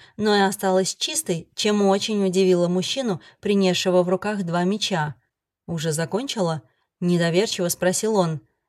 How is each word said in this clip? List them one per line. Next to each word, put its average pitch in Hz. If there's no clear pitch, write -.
но 208
и 202
осталась 190
чистой, 190
чем 208
очень 202
удивила 185
мужчину, 185
принесшего 185
в 175
руках 202
два 175
меча. 180
"Уже 165
закончила?" — 165
недоверчиво 175
спросил 185
он. 165